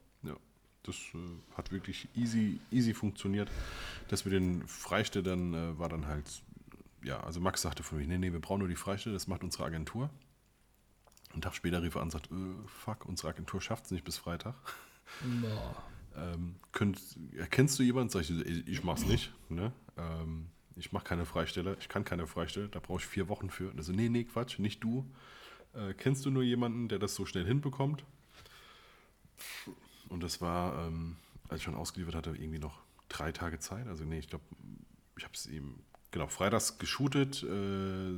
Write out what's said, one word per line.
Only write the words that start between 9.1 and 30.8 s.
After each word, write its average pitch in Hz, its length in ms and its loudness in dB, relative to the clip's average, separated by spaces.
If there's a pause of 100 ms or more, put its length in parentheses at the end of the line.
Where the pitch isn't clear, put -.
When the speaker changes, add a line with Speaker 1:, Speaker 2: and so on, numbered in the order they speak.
Speaker 1:
das 90 120 -4
macht 92 160 -2
unsere - 220 -2
Agentur.“ 82 460 -2 (1200)
Einen 80 100 -4
Tag 90 140 -2
später 87 260 2
rief 85 140 0
er - 60 2
an 80 60 0
und - 40 0
sagt, 76 180 -6
„Äh, 80 40 -6 (340)
fuck, - 380 -8
unsere 87 240 -4
Agentur 82 300 -4
schafft's - 300 -4
nicht 90 140 -2
bis - 140 -4
Freitag.“ 85 360 -4 (840)
Speaker 2:
Boah. 107 340 -2 (420)
Speaker 1:
Ähm, 85 400 -4 (140)
könnt, 101 300 4 (320)
ja, 80 140 -4
kennst 135 320 8
du 139 40 6
jemanden? 123 280 6
Sag 98 120 4
ich, 76 80 0
„Ich, 85 380 0
ich - 160 0
mach's 80 200 2
nicht, - 280 4 (160)
ne? 92 240 0 (240)
Ähm, 82 500 -4 (300)
ich - 160 -8
mach 92 100 0
keine 87 240 0
Freistelle, 87 540 0
ich - 80 -10
kann - 160 0
keine 87 240 0
Freistelle, 92 400 -2
da 90 100 -6
brauch 90 220 -2
ich - 60 -6
vier 92 220 0
Wochen 95 220 -2
für.“ 92 200 -4
Und - 80 -6
er 78 40 -4
so, 80 100 -2
„Nee, 110 160 6
nee, 120 160 4
Quatsch, 117 360 -2
nicht 104 240 0
du. 127 260 0 (600)
Äh, 101 220 -4
kennst 135 300 2
du 143 60 4
nur 135 140 4
jemanden, 120 440 2
der 101 120 0
das 101 160 0
so 98 100 -2
schnell 92 200 0
hinbekommt?“ 139 580 2 (2000)
Und 87 140 -2
das 87 180 -2
war, 85 460 2